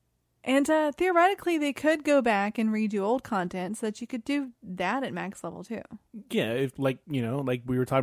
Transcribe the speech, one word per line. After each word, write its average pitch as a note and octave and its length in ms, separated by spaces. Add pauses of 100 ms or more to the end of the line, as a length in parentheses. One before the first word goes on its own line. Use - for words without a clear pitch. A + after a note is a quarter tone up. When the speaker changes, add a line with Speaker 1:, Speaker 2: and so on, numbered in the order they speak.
(440)
Speaker 1:
And, C4+ 260
uh, D#4 220
theoretically, F4 680
they D4 140
could D4+ 320
go C#4+ 180
back G#3+ 360
and A3 140
redo G#3+ 300
old A3+ 220
content F#3 540
so - 100
that G#3+ 140
you A#3 60
could B3 180
do C#4 260 (120)
that F#3 400
at G#3 100
max F3+ 300
level, F3 200
too. G#3+ 180 (500)
Speaker 2:
Yeah, D3+ 200
if, B2+ 260
like, C3+ 200 (100)
you C#3 140
know, A#2+ 180
like B2+ 260
we B2+ 120
were B2+ 80
talking C3+ 180